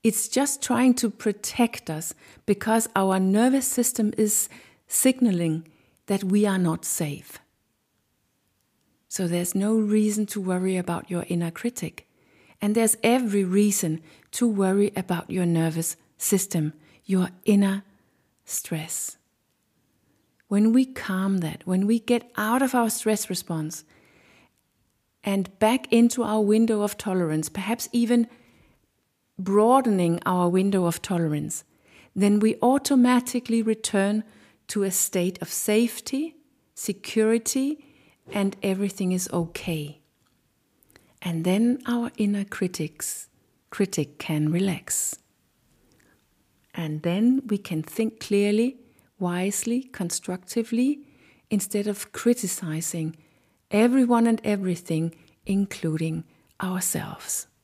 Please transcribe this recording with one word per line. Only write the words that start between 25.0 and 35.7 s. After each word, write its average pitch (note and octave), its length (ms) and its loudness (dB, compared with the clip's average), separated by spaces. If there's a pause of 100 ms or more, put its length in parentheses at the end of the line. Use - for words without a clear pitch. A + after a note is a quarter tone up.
and G3 360 -2
back A#3+ 340 2
into A#3 300 4
our A3 180 0
window G#3+ 420 2
of G#3 140 -2
tolerance, E3 520 -2
perhaps G#3 440 -6
even A#3 360 2 (1080)
broadening G3+ 880 4
our F3+ 220 2
window F#3+ 380 2
of E3+ 160 -2
tolerance, D#3 640 -2 (520)
then G3+ 240 4
we A3 220 2
automatically B3 1000 2
return G#3+ 640 0 (440)
to G3+ 140 -2
a F#3+ 80 0
state F3+ 500 -2
of E3+ 80 -10
safety, A#3+ 880 -2 (380)